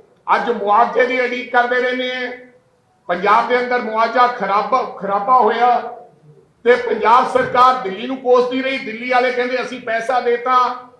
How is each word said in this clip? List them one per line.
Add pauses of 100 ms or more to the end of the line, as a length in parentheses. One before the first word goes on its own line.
(340)
ਅੱਜ
ਮੁਆਵਜ਼ੇ
ਦੀ
ਉਡੀਕ
ਕਰਦੇ
ਰਹਿੰਦੇ
ਆ। (760)
ਪੰਜਾਬ
ਦੇ
ਅੰਦਰ
ਮੁਆਵਜ਼ਾ
ਖਰਾਬਾ,
ਖਰਾਬਾ
ਹੋਇਆ (880)
ਤੇ
ਪੰਜਾਬ
ਸਰਕਾਰ
ਦਿੱਲੀ
ਨੂੰ
ਕੋਸਦੀ
ਰਹੀ।
ਦਿੱਲੀ
ਵਾਲੇ
ਕਹਿੰਦੇ,
"ਅਸੀਂ
ਪੈਸਾ
ਦੇਤਾ (240)